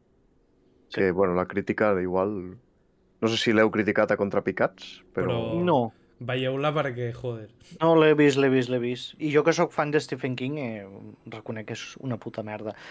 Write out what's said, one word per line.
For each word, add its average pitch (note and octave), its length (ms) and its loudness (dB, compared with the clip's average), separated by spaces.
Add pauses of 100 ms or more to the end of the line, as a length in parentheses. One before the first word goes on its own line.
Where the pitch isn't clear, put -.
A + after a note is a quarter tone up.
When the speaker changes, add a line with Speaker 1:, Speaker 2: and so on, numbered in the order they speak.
(920)
Speaker 1:
Que, G2 160 2
Speaker 2:
Sí. F#2 40 4
Speaker 1:
bueno, F2+ 240 2
la F2+ 120 2
crítica G2 540 0
igual... F#2 560 -2 (640)
No A2+ 80 2
sé A2+ 80 0
si A#2 160 2
l'heu G#2+ 180 6
criticat G#2+ 420 2
a G2+ 40 0
contrapicats, - 880 -2 (100)
però - 140 -2
Speaker 3:
Però A#2 380 -2
Speaker 2:
No. C3 280 0 (280)
Speaker 3:
veieu-la C3 520 -2
perquè, B2 400 -4
joder. A#2 380 -10 (300)
Speaker 2:
No, E3 160 4
l'he D#3 180 8
vist, C#3+ 240 6
l'he C#3 100 6
vist, C3 220 2
l'he B2+ 80 0
vist. B2 400 -6
I D3+ 160 -4
jo D3 80 6
que D#3+ 100 4
sóc D#3+ 200 0
fan D3+ 180 -2
de D3 100 2
Stephen C3 360 -6
King, C3 220 -6
eh, A2 280 -8 (400)
reconec A2+ 400 -12
que A#2+ 60 -8
és - 260 -12
una B2+ 180 -6
puta A2+ 280 -10
merda. G#2+ 300 -8 (160)